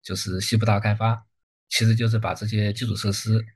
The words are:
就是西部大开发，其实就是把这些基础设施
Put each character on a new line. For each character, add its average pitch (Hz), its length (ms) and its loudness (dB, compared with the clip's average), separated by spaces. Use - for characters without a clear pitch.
就 92 120 -8
是 92 260 -4
西 113 160 0
部 110 80 2
大 104 140 2
开 107 160 2
发， 113 320 -2
其 - 160 0
实 113 100 6
就 117 120 0
是 110 140 2
把 92 140 -2
这 107 120 -8
些 104 260 0
基 117 140 -6
础 104 80 -2
设 101 160 -2
施 110 340 0